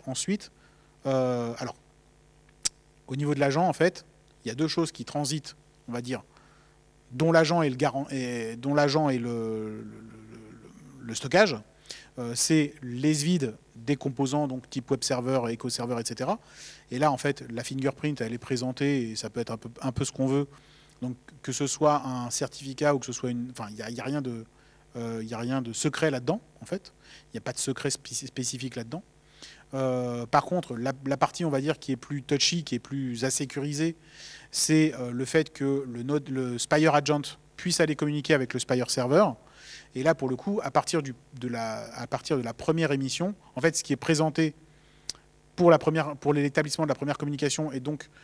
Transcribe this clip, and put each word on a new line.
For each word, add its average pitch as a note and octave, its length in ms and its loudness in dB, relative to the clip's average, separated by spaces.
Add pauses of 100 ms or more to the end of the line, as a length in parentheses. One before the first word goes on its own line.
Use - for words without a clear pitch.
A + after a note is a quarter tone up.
ensuite, F#3 460 -4 (540)
euh, B2+ 520 2
alors, - 180 -8 (1300)
au B2+ 80 -6
niveau D3 180 0
de C#3 60 0
l'agent, C#3+ 280 4
en D#3+ 60 2
fait, F3+ 320 2 (400)
il A#2 40 -2
y - 20 -4
a A2+ 40 -8
deux D#3 120 0
choses D#3+ 240 0
qui - 120 -12
transitent, D3 520 -4 (320)
on A#2 60 -8
va A#2+ 80 -4
dire, B2 220 -6 (880)
dont D#3+ 200 4
l'agent E3 320 6
est D3 60 4
le B2+ 60 -2
garan-, C#3 360 0
et A#2+ 460 -4
dont C3+ 180 0
l'agent D3 340 4
est C3 80 2
le, A#2+ 120 -2
le, A2 520 -4
le, - 0 -
le, A2 1200 -18
le A2+ 100 -6
stockage. E3 420 4 (640)
Euh, A#2+ 160 -6
c'est D3 460 4
les B2+ 320 0
svid D3 420 0 (200)
des A#2 200 0
composants, C#3 520 0
donc C3 220 -8
type - 220 -4
web C3+ 120 0
server, C3 360 0 (140)
eco A#2+ 160 -6
server, A#2+ 320 -4
et A2 40 -6
cetera. C3 340 -2 (520)
Et B2 80 -4
là, D3+ 120 6
en C3 60 0
fait, C#3 320 -2
la A#2 140 -6
fingerprint, C3+ 560 -4
elle A2+ 140 -4
est A#2+ 60 -8
présentée, B2+ 720 -2
et A2 40 -10
ça A2 140 -8
peut A#2+ 100 -6
être A#2 120 -4
un A2+ 60 -6
peu, A#2 120 -12 (120)
un C3 120 -2
peu - 100 -2
ce - 80 -4
qu'on C3+ 160 -2
veut. C#3 200 2 (540)
Donc, B2+ 140 -4 (280)
que C3+ 100 -4
ce C#3 140 -2
soit D3 380 4
un B2 240 -6
certificat C#3 640 0
ou C#3 60 2
que C3+ 60 -6
ce B2+ 80 -8
soit B2 160 -4
une... A#2+ 220 -4
Enfin, B2 180 -10
il G#2+ 80 -14
y A2 60 -10
a, G#2+ 60 -8
il A#2+ 60 -10
y A#2 60 -8
a - 20 -8
rien C#3+ 180 -2
de, A#2 240 -8 (520)
euh, A#2 240 -6
il A2+ 80 -10
y A2+ 40 -8
a A2+ 40 -6
rien B2+ 240 -2
de A#2 100 -6
secret D3+ 400 0
là-dedans, C3+ 300 -2 (180)
en - 60 -16
fait. - 260 -8 (360)
Il - 80 -18
n'y - 20 -6
a G#3+ 40 -6
pas B2 120 -6
de - 60 -8
secret C3+ 300 -4
spéc-, - 360 -6
spécifique B2+ 500 -8
là-dedans. A#2+ 280 -8 (680)
Euh, B2 520 -2
par C#3+ 180 4
contre, F3 320 -4
la, A#2 180 -2 (120)
la C#3 120 0
partie, - 280 0
on D#3 60 2
va C3+ 100 2
dire, D3 160 0
qui - 140 -6
est B2+ 60 0
plus C#3 260 -6
touchy, D3 400 2
qui C3+ 120 -4
est A#2 40 -2
plus B2+ 460 -4
insécurisée, C#3+ 720 -2 (540)
c'est, D#3 460 4
euh, B2 160 -6
le B2 140 -2
fait D#3 280 2
que C#3 340 0
le A#2+ 160 -8
node, C#3 260 0
le B2+ 280 -2
Spire D3+ 380 4
Agent D3 420 2 (200)
puisse F3 220 0
aller D#3 160 4
communiquer D3 380 2
avec C3 200 2
le B2+ 60 -2
Spire B2+ 300 0
Server. C3+ 360 6 (680)
Et C3 100 -4
là, D#3+ 120 6
pour C3 140 -2
le B2+ 60 -2
coup, G3+ 280 -2
à C#3 80 -4
partir D#3 300 2
du, C3 140 -8 (240)
de B2 80 -6
la, A2+ 360 -4 (120)
à A#2+ 120 -10
partir C#3+ 300 -2
de B2 60 0
la A2+ 100 -6
première D#3+ 380 0
émission, C#3+ 440 -2 (200)
en - 60 -4
fait, D#3 140 4
ce - 80 -2
qui - 100 0
est C3 40 2
présenté D#3 560 2 (1000)
pour F3 140 8
la D#3+ 100 10
première, D3+ 360 0
pour C#3+ 180 0
l'établissement D3 520 2
de D3 40 -2
la C3+ 60 2
première C#3+ 220 -4
communication D3 540 -2
et C3 80 -6
donc C#3 300 -6 (140)